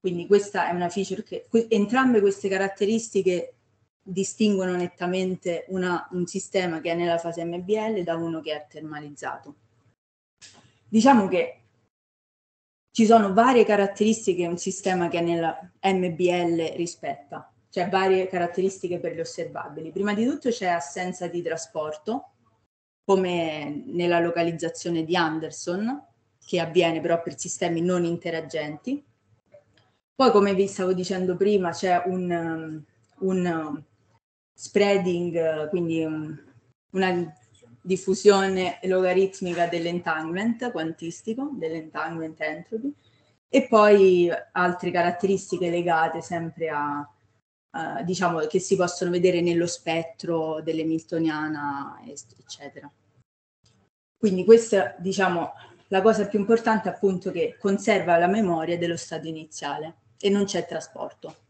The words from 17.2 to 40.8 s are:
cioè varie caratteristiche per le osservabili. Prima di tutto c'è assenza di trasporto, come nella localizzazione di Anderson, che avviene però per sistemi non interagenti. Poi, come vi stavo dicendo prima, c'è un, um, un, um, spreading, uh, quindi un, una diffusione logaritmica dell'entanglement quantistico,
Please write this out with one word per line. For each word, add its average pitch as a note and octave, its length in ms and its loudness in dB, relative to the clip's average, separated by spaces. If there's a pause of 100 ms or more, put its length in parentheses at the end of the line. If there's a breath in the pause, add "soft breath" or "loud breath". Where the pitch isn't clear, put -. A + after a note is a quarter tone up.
cioè F3 200 -4
varie F#3+ 400 2
caratteristiche F3+ 720 -2
per E3+ 140 -6
le E3 60 -8
osservabili. D#3+ 680 -10
Prima G3 240 -2
di A3 100 0
tutto C#4 260 -2
c'è G#3+ 160 -4
assenza F3+ 600 -4
di E3+ 160 -6
trasporto, D#3+ 920 -6 (680)
come E3 840 0
nella F3 340 2
localizzazione E3+ 840 -2
di D#3+ 140 0
Anderson, F3 880 -4 (320)
che - 220 -4
avviene E3 400 2
però E3+ 200 0
per - 180 -10
sistemi E3+ 420 -4
non F3+ 240 2
interagenti. E3 1000 -6 (1120)
Poi, B3 140 6
come G3+ 220 6
vi G3 120 2
stavo F#3 280 -2
dicendo F#3 420 -2
prima, F#3+ 340 2
c'è F3 360 0
un, F#3 220 -2
um, D#3+ 560 -6 (440)
un, F#3 180 0
um, D#3 380 -4 (680)
spreading, F3 1120 0
uh, - 20 -8
quindi E3 340 -2
un, D#3 340 -6 (540)
una F#3 420 -2 (480)
diffusione F#3+ 1040 2
logaritmica F#3 840 2
dell'entanglement F3 1040 -2
quantistico, E3+ 840 -6